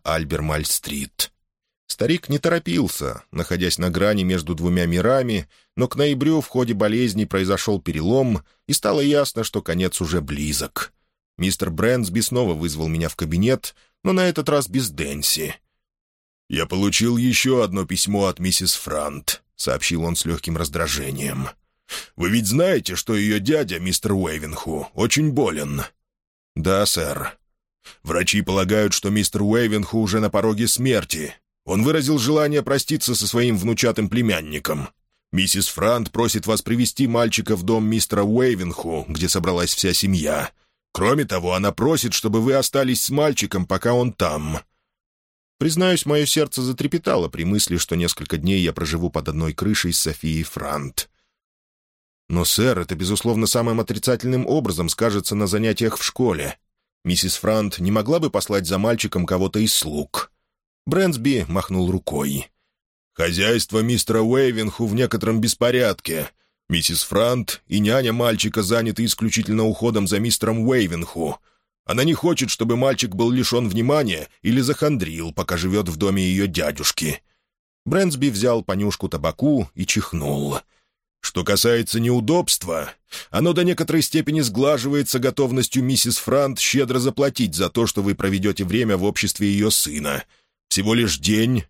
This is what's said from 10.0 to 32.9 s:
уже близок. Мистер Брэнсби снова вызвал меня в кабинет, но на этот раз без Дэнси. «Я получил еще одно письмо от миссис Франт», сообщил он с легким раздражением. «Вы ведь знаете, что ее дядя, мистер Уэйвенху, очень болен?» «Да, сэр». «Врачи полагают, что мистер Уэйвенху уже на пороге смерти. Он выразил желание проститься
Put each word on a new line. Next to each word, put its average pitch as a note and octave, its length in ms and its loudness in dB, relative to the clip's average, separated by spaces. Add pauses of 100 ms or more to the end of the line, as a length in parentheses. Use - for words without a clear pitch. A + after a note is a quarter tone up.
уже E2+ 200 0
близок. C#2+ 720 -6 (440)
Мистер F#2 340 0
Брэнсби G#2+ 500 2
снова A#2 340 0
вызвал D#2+ 320 -2
меня D#2+ 220 0
в - 80 -12
кабинет, F2+ 580 0 (300)
но F#3+ 80 0
на F#3 160 2
этот D3+ 200 -2
раз C#3 200 2
без A2+ 220 -2
Дэнси. D2 680 -4 (920)
«Я D#2+ 180 -2
получил G2+ 500 2
еще B2 460 2
одно F#2+ 240 -2
письмо G2 400 0
от F2+ 120 -2
миссис F2+ 360 0
Франт», D2 680 -6 (160)
сообщил D#2+ 460 -2
он E2+ 120 -2
с - 80 -2
легким E2 320 -4
раздражением. C#2 960 -4 (680)
«Вы F2 140 -2
ведь A2 160 2
знаете, B2+ 500 2
что - 180 -2
ее G#2 240 2
дядя, G#2 400 0
мистер F#2 340 -2
Уэйвенху, D#2 840 -4
очень D3 380 2
болен?» D2+ 500 -2 (720)
«Да, F#2+ 320 2
сэр». D2 500 -4 (640)
«Врачи F2+ 400 0
полагают, G2 500 2
что - 180 -2
мистер G#2 320 0
Уэйвенху G#2+ 560 0
уже G#2+ 220 2
на G#2+ 100 0
пороге G#2+ 380 2
смерти. G#2 680 -2 (300)
Он G2 180 0
выразил D3 360 2
желание D3 440 2
проститься C#3 520 0